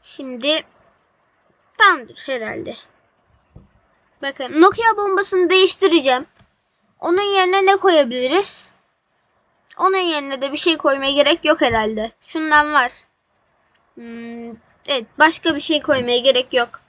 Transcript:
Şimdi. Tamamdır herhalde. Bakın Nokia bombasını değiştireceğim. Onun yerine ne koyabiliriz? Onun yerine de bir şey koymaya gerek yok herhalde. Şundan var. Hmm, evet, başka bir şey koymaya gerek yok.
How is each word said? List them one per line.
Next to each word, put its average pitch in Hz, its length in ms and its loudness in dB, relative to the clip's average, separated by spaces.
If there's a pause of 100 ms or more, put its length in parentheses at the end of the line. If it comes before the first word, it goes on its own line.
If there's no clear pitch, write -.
Şimdi. 269 640 -4 (1120)
Tamamdır 339 480 2
herhalde. 226 500 -8 (1500)
Bakın 277 400 -2
Nokia 427 360 4
bombasını 381 520 0
değiştireceğim. 339 760 2 (760)
Onun 349 220 0
yerine 392 440 2
ne 392 100 4
koyabiliriz? 302 1000 0 (1040)
Onun 381 200 0
yerine 294 440 -4
de 269 100 -4
bir 294 60 -6
şey 320 200 0
koymaya 277 340 0
gerek 285 340 2
yok 311 160 2
herhalde. 220 500 -2 (100)
Şundan 302 520 0
var. 254 180 2 (1040)
Hmm, 233 540 -14 (360)
evet, 240 200 -4 (140)
başka 320 360 2
bir 294 60 -6
şey 302 200 -2
koymaya 247 360 0
gerek 254 360 0
yok. 240 160 0 (200)